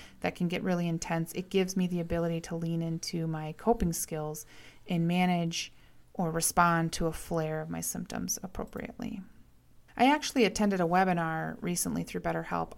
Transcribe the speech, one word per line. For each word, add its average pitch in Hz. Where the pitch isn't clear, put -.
that 180
can 175
get 175
really 175
intense, 165
it 185
gives 185
me 180
the 175
ability 170
to 170
lean 165
into 165
my 156
coping 214
skills 151
and 170
manage 175
or 165
respond 165
to 165
a 160
flare 156
of 160
my 170
symptoms -
appropriately. -
I 262
actually 294
attended 196
a 175
webinar 165
recently 170
through 175
BetterHelp 165